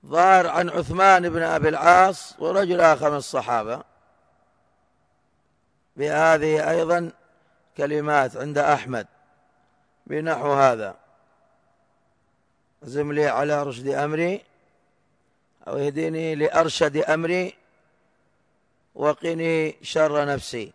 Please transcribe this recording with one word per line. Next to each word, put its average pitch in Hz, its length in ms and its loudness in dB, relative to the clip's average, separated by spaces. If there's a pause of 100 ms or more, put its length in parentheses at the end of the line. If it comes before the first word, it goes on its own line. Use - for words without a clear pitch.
ظاهر 175 400 4
عن 170 240 -2
عثمان 180 580 4
بن 165 140 -4
أبي 160 260 0
العاص 175 680 4
ورجل 180 420 0
آخر 151 300 4
من 147 60 -4
الصحابة 120 640 -4 (2250)
بهذه 151 760 2
أيضًا 165 420 -2 (640)
كلمات 147 600 0
عند 143 220 -6
أحمد 131 480 -2 (1000)
بنحو 147 460 -4
هذا: 120 420 2 (1900)
"زم 147 300 -6
لي 147 140 0
على 143 360 0
رشد 135 260 -10
أمري"، 156 560 -4 (1200)
أو - 80 -6
"اهدني 160 580 -4
لأرشد 151 640 0
أمري 165 580 -2 (1400)
وقني 160 880 -4
شر 147 440 0
نفسي". 127 480 -8